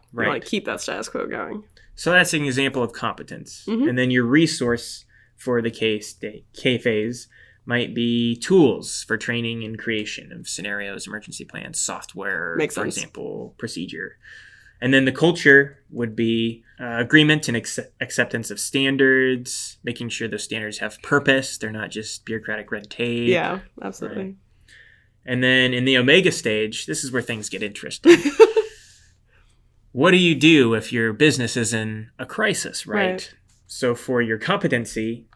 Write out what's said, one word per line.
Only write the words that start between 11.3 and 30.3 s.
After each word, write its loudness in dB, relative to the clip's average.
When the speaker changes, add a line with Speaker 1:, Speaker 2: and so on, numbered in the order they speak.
Speaker 2:
plans, -10
software, -6
Speaker 1:
Makes -2
Speaker 2:
for -4
Speaker 1:
sense. -6
Speaker 2:
example, -12
procedure. -10
And 0
then 6
the 2
culture 6
would -6
be, 0
uh, -8
agreement 4
and -2
acce-, -8
acceptance -4
of -10
standards, 0
making -8
sure -6
those -8
standards -8
have -8
purpose. 2
They're -8
not -8
just -10
bureaucratic -8
red -8
tape. -2
Speaker 1:
Yeah, 0
absolutely. -10
Speaker 2:
Right. -12
And -2
then 4
in 0
the 4
omega 6
stage, -2
this -6
is -8
where -2
things -8
get -10
interesting. 4
Speaker 1:
<laughs> -2
Speaker 2:
What 4
do 8
you 6